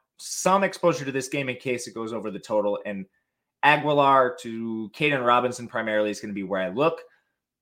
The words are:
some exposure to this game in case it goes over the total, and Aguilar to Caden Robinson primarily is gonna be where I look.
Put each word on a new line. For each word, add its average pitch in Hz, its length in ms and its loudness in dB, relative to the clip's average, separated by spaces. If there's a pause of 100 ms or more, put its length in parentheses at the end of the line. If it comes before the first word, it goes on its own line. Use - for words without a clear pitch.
(180)
some - 440 0
exposure 170 420 0
to 135 60 -8
this 131 180 -4
game 139 200 -4
in 123 80 -4
case 123 320 -4
it 101 60 -16
goes 113 180 -6
over 107 180 -6
the 98 80 -8
total, 104 480 0
and 98 200 -8 (580)
Aguilar 139 760 4
to 113 520 -6
Caden 143 320 0
Robinson 120 400 2
primarily 107 440 0
is 101 100 -6
gonna 107 120 -10
be 98 120 -6
where 95 180 -2
I 92 60 -2
look. 127 320 0 (600)